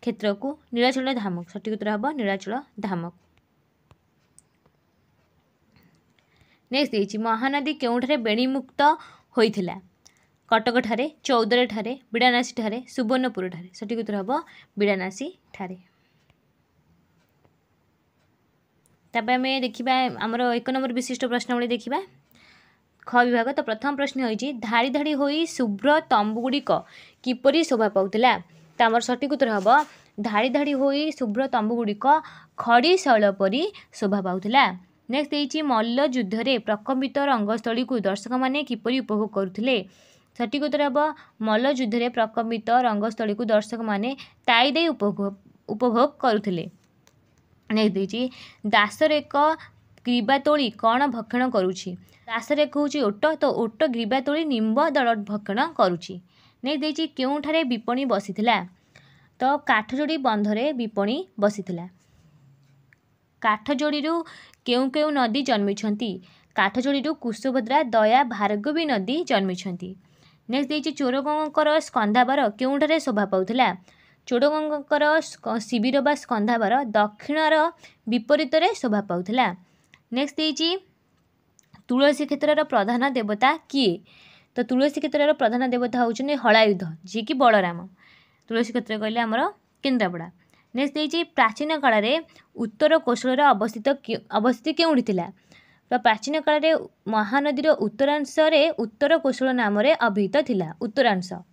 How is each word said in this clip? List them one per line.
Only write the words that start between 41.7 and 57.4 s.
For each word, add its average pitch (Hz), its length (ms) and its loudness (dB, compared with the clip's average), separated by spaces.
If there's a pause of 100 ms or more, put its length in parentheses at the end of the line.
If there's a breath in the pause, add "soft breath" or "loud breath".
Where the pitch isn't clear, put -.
ଯୁଦ୍ଧରେ 240 360 0
ପ୍ରକମ୍ପିତ 226 600 -2 (140)
ରଙ୍ଗସ୍ଥଳୀକୁ 214 600 -2
ଦର୍ଶକମାନେ 214 680 -2 (360 loud breath)
ତାଇ 240 240 6
ଦେଇ 330 180 2
ଉପଭୋଗ, 202 420 -2 (380)
ଉପଭୋଗ 233 380 0 (120)
କରୁଥିଲେ। 208 460 0 (1080)
ନେକ୍ସଟ 214 240 2
ଦେଇଛି, 196 280 -4 (440 loud breath)
ଦାସର 214 460 2
ଏକ 294 220 -2 (720 loud breath)
ଗ୍ରୀବା 247 320 2
ତୋଳି 294 280 2 (120)
କ'ଣ 233 280 2
ଭକ୍ଷଣ 233 440 -4
କରୁଛି? 185 400 -2 (360 soft breath)
ଦାସର 233 340 -4
ଏକ 294 180 0
ହେଉଛି 294 240 -2
ଓଟ, 208 220 -2 (100)
ତ 302 100 -2 (180)
ଓଟ 226 220 -4
ଗ୍ରୀବା 233 360 -2
ତୋଳି 285 240 -2
ନିମ୍ବ 220 340 0 (120)
ଦଳ 262 240 2
ଭକ୍ଷଣ 208 440 -6 (140)
କରୁଛି। 185 420 0 (500 soft breath)
ନେକ୍ସଟ 277 160 -2
ଦେଇଛି, 311 260 -4
କେଉଁଠାରେ 294 580 -2